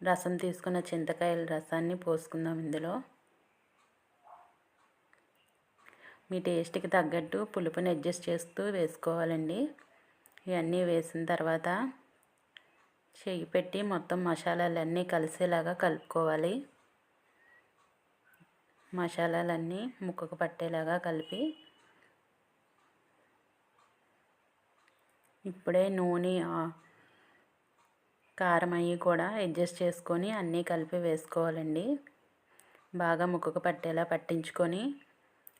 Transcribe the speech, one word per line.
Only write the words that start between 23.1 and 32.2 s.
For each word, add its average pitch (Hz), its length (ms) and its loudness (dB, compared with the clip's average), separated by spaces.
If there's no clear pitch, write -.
ఇప్పుడే 180 440 2
నూనె, 180 500 2
ఆ, 165 320 -2
కారం 175 340 4
అవి 175 240 2
కూడా 170 320 2
అడ్జస్ట్ 175 520 -2
చేసుకొని 175 500 0
అన్నీ 175 320 0
కలిపి 165 340 -2
వేసుకోవాలండి. 165 1040 0